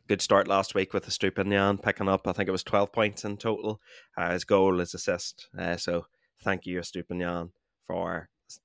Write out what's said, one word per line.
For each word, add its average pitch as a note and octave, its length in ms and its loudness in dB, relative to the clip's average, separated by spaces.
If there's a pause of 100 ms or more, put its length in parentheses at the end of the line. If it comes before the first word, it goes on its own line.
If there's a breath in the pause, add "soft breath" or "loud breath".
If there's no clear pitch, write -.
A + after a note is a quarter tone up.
good G2+ 140 2
start G2 260 4
last G2 280 2
week F#2+ 180 0
with G2 120 -2
Estupiñán G2 760 0
picking G2 260 0
up, F#2+ 180 2
I F#2+ 60 0
think F#2+ 160 -2
it F#2+ 60 -2
was F#2 100 -4
twelve G2+ 300 2
points G#2+ 320 0
in G#2 100 -6
total. G#2+ 460 -4 (360 soft breath)
Uh, F2 140 0
his F2+ 140 -2
goal, F#2+ 340 6
his F2 140 -4
assist. - 560 -6 (100)
Uh, F2 160 -2
so E2+ 300 -4 (360)
thank F#2+ 240 -2
you, F2+ 140 -4
Estupiñán, F2 720 -6 (360)
for F2 440 -6 (200)
s-, - 160 -18